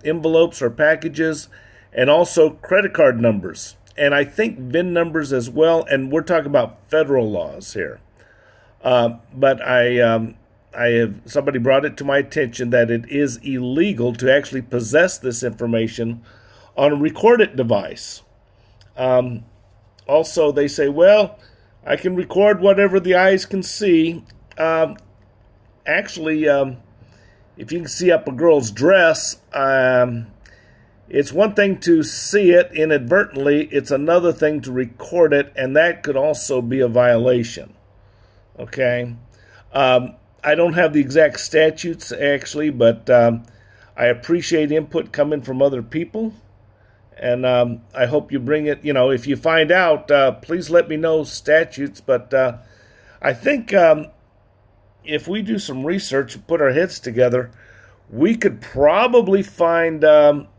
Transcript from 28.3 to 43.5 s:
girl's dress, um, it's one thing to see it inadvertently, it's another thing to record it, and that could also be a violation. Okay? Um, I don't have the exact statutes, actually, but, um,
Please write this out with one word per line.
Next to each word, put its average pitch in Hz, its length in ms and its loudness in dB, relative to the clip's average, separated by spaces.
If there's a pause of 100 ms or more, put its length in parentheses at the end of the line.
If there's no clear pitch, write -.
girl's 139 380 2
dress, 160 720 2 (100)
um, 127 760 0 (840)
it's 139 200 -2
one 202 240 0
thing 202 260 0
to 165 220 4
see 190 500 0
it 175 220 4
inadvertently, 151 960 0
it's 139 200 -4
another 165 420 0
thing 151 300 -2
to 127 100 -12
record 147 640 -2
it, 143 220 0
and 135 200 -2
that 165 260 0
could 143 140 -4
also 139 460 -2
be 127 180 -4
a 123 80 2
violation. 120 880 0 (840)
Okay? 123 560 -4 (600)
Um, 127 400 2 (280)
I 151 120 2
don't 170 180 0
have 160 220 0
the 147 60 2
exact 143 400 2
statutes, 156 720 -2
actually, 143 580 -4
but, 117 400 0
um, 117 320 4 (520)